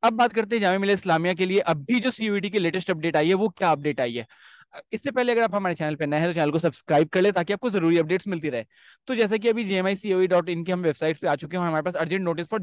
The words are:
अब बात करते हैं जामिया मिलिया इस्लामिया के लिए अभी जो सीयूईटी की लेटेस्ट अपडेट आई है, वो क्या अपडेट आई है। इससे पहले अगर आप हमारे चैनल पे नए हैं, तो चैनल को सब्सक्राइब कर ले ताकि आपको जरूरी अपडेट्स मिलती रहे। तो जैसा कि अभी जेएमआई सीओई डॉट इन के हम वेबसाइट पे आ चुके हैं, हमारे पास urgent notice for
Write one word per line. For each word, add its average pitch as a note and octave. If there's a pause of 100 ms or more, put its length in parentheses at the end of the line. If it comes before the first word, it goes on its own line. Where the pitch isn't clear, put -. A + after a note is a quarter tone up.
अब A#3
बात A#3+
करते A3+
हैं A3+
जामिया F#3+
मिलिया G3
इस्लामिया F3
के F3+
लिए F#3
अभी E3+
जो B3+
सीयूईटी G3+
की G#3
लेटेस्ट F3
अपडेट D#3+
आई D#3
है, F#3
वो G3+
क्या F3+
अपडेट C#3+
आई A#2+
है। A#2 (680)
इससे B3
पहले B3
अगर A#3
आप G3+
हमारे G3
चैनल D3+
पे D3
नए D3
हैं, E3
तो F3
चैनल D#3
को D#3
सब्सक्राइब D#3
कर F#3
ले G3
ताकि F3+
आपको G#3+
जरूरी E3+
अपडेट्स E3+
मिलती D#3+
रहे। A#2+ (420)
तो C4
जैसा A3
कि A3
अभी A3+
जेएमआई F#3+
सीओई F#3+
डॉट F3
इन E3+
के F3+
हम F3+
वेबसाइट D#3
पे F#3
आ D3
चुके D#3
हैं, F3+
हमारे D#3
पास -
urgent E3+
notice E3+
for A3